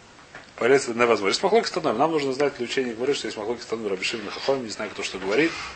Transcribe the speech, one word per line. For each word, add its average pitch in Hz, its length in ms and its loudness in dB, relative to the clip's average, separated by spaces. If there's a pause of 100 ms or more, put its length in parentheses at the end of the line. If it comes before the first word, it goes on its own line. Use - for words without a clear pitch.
(560)
Понять 131 280 6
это 120 80 -2
невозможно. 113 360 4
Есть 113 140 2
махлокис 202 280 4
Таноим. 139 280 0
Нам 156 140 2
нужно 139 200 0
знать 135 240 0
для 120 100 -4
учения 123 260 -2
Гмары, 123 220 0
что 127 120 -6
есть 107 100 -6
махлокис 113 280 -4
Таноим, 113 240 -4
Раби 95 160 -2
Шимон 104 260 -4
Хахам, 135 320 0
не 110 80 -8
знаю, 101 200 -8
кто 101 120 -8
что - 160 -6
говорит. 113 340 2 (240)